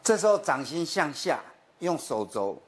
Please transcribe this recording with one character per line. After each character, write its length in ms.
这 160
时 80
候 140
掌 260
心 180
向 300
下， 260
用 160
手 300
肘 420